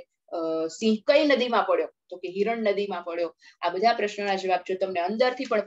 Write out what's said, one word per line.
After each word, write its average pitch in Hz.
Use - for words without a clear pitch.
અ, 160
સિંહ 220
કઈ 294
નદીમાં 233
પડ્યો? 160
તો 180
કે 180
હિરણ 202
નદીમાં 202
પડ્યો. 170
આ 175
બધા 190
પ્રશ્નોના 202
જવાબ 185
જો 185
તમને 185
અંદરથી 247
પણ 220